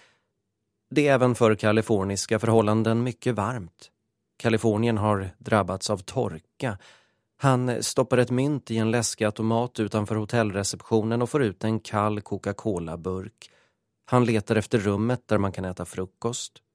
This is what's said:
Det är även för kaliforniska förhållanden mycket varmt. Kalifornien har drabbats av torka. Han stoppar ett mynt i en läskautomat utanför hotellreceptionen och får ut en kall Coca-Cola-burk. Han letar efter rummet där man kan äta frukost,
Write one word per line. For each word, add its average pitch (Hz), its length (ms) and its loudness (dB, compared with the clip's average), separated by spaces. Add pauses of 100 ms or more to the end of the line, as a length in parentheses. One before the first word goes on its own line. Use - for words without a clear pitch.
(880)
Det 147 180 2
är 139 60 6
även 123 220 4
för 107 200 6
kaliforniska 107 840 0
förhållanden 113 640 2
mycket 123 320 -4
varmt. 104 560 -6 (460)
Kalifornien 110 600 0
har 98 400 0
drabbats 95 520 0
av 104 80 0
torka. 104 800 -6 (600)
Han 123 460 2
stoppar 127 340 0
ett 123 140 2
mynt 135 400 -2
i 113 60 -2
en 110 140 2
läskautomat 113 880 -2
utanför 107 360 -2
hotellreceptionen 107 1080 -2
och 117 80 -2
får 147 140 0
ut 101 200 -4
en 110 160 -2
kall 104 420 -2
Coca-Cola-burk. 92 1300 -8 (540)
Han 123 200 2
letar 113 300 0
efter 107 240 0
rummet 104 480 -2
där 107 100 2
man 98 140 0
kan 95 140 -8
äta 90 200 -8
frukost, - 760 -10 (140)